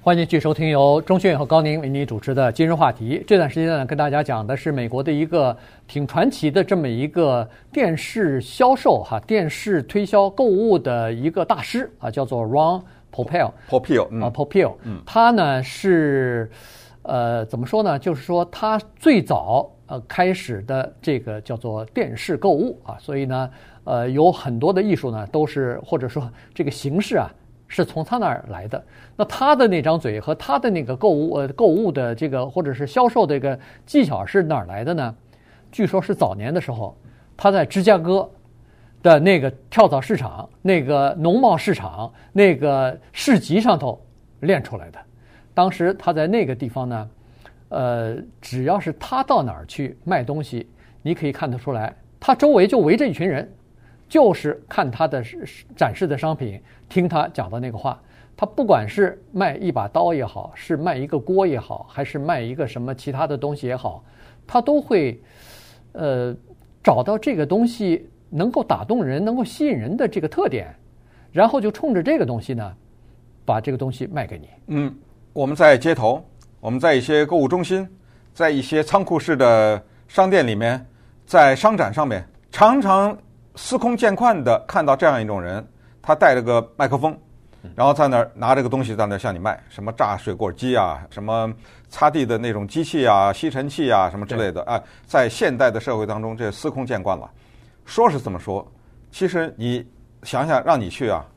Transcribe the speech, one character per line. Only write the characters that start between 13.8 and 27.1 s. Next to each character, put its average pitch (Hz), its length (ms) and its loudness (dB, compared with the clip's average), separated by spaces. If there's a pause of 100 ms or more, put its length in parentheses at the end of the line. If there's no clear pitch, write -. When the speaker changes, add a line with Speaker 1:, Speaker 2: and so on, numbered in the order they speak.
Speaker 2:
嗯。 113 140 -6
Speaker 1:
啊， 120 100 -4
Popeil。 147 400 0 (100)
Speaker 2:
嗯。 104 220 -10
Speaker 1:
他 233 240 4
呢 151 320 2
是， 135 880 0 (540)
呃， 117 420 -2
怎 117 140 -8
么 127 80 -6
说 214 160 0
呢？ 151 160 0
就 170 160 -2
是 131 80 -14
说 175 220 0
他 214 360 -2 (160)
最 262 240 4
早， 113 480 0 (160)
呃， 131 220 -10
开 180 260 0
始 113 300 -8
的 131 360 -4
这 139 200 -2
个 107 220 -10
叫 120 140 -8
做 110 320 -8
电 131 300 -4
视 - 180 -4
购 196 140 0
物 180 340 0
啊， 117 160 -14
所 143 160 -10
以 139 100 -2
呢， 131 240 -4 (340)
呃， 123 260 -2
有 156 220 6
很 120 260 -6
多 160 160 2
的 196 80 2
艺 175 140 2
术 127 160 -6
呢 110 160 -8
都 156 180 0
是， 127 400 -4
或 165 140 -2
者 123 100 -4
说 127 180 -8 (240)
这 175 120 -6
个 139 80 -2
形 147 280 -4
式 214 180 -2